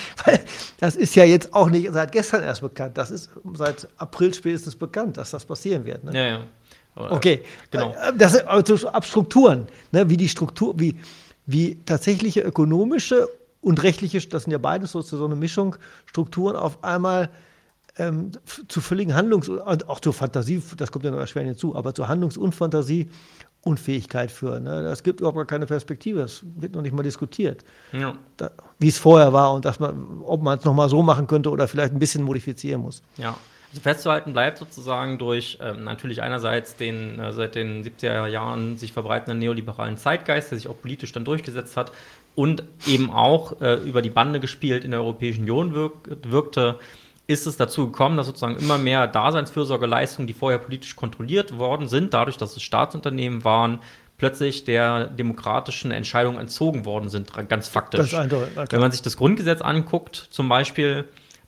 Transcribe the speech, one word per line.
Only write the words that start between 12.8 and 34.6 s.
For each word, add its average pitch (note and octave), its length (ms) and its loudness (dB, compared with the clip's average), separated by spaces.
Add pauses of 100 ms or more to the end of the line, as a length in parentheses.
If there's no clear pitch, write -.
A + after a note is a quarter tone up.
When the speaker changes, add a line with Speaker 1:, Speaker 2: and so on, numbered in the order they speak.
Speaker 1:
und E3+ 240 2
rechtliche, F#3 460 0
das E3 140 -4
sind D#3+ 100 -4
ja C#3+ 60 -2
beides E3 340 -2
so, E3+ 80 -4
so D3+ 240 -6
eine D3+ 100 -2
Mischung, F3 400 -2 (300)
Strukturen F3+ 500 -2
auf D#3 300 -4
einmal, F3+ 440 0 (680)
ähm, E3+ 340 -4 (140)
f-, - 240 -18
zu - 100 -4
völligen F#3 340 -2
Handlungs-, F#3+ 360 2
und F#3 400 -4
auch C#3 100 -6
zur D3+ 140 0
Fantasie, C3+ 500 -4 (140)
das C#3 120 -6
kommt C3+ 140 -8
ja C#3+ 80 -2
noch C3+ 80 -4
erschwerend C3+ 300 -6
hinzu, C3+ 260 -4
aber C3 180 -6
zur - 140 -6
Handlungs- E3+ 300 -2
und F#3+ 180 -2
Fantasie D#3 540 0 (520)
Unfähigkeit C3 720 -4
führen, B2 320 -8
ne? D3+ 160 -6 (120)
Es - 120 -8
gibt F3+ 160 -2
überhaupt D#3+ 160 -2
gar D#3 100 -4
keine D3 200 -4
Perspektive, D3+ 560 -6
es A#2+ 200 -10 (140)
wird F3 180 -10
noch E3 100 -8
nicht C3+ 100 -6
mal C#3+ 100 -4
diskutiert, C#3+ 600 -6 (260)
Speaker 2:
Ja. C3 220 -6 (240)
Speaker 1:
da, - 140 -8 (280)
wie D#3 80 6
es D3+ 100 4
vorher D#3 360 10
war C#3 200 6
und C3+ 120 -4
dass C3+ 120 -2
man, D3 460 -8
ob D#3+ 180 -2
man C#3 180 0
es - 40 -14
noch D3 100 4
mal D3 140 4
so D3+ 160 4
machen C#3+ 240 4
könnte D3+ 220 2
oder C#3 180 0
vielleicht D3 240 -2
ein C#3 80 -4
bisschen D3 240 0
modifizieren C3+ 580 -6
muss. - 200 -12 (160)
Speaker 2:
Ja. A#2+ 180 -8 (360)
Also C#3 100 -18
festzuhalten D3+ 500 0
bleibt C3 280 0
sozusagen C3 580 -6